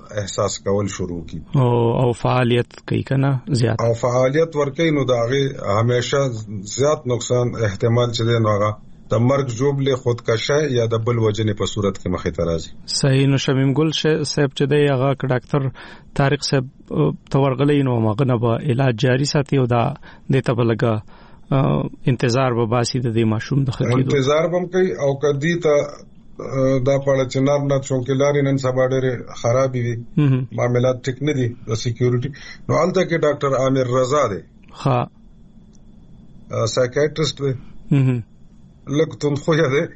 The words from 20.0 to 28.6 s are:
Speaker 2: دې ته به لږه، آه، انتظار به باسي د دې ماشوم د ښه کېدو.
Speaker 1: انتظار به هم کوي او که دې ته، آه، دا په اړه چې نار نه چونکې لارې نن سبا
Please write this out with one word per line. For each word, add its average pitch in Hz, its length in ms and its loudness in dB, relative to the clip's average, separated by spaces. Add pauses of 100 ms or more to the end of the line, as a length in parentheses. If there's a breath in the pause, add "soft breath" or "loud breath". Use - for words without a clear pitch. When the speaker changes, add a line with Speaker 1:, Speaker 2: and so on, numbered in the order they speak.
Speaker 2:
دې 135 80 4
ته 135 140 0
به 120 80 2
لږه، 113 400 0 (500 loud breath)
آه، 139 360 2 (180)
انتظار 127 480 0
به 117 120 0
باسي 120 320 0
د 117 160 -2
دې 113 100 2
ماشوم 110 400 0
د 127 60 -2
ښه - 140 -4
کېدو. 123 120 2
Speaker 1:
انتظار 135 520 2
به 180 100 0
هم 180 80 -4
کوي 185 260 2
او 139 260 0
که 151 100 0 (100)
دې 170 240 0
ته، 151 120 4
آه، 131 1040 -2
دا 135 200 2
په 139 140 -2
اړه 135 160 0
چې 135 80 -6
نار 139 240 2
نه 139 180 0
چونکې 131 420 -2
لارې 143 240 2
نن 139 120 2
سبا 131 300 0